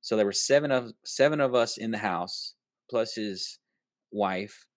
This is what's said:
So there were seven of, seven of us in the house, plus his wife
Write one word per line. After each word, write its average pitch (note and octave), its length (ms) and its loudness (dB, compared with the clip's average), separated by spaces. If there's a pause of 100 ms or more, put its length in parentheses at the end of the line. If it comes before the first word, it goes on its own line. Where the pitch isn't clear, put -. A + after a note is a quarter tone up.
So - 160 -2
there G#2+ 80 6
were G2+ 80 0
seven C#3+ 380 2
of, B2 200 0 (140)
seven D3+ 340 2
of C3 160 2
us A#2 220 2
in A2+ 140 -4
the G#2+ 60 -4
house, F#2 580 -4 (340)
plus A2+ 260 -2
his G#2 440 -6 (520)
wife G2 540 -2 (120)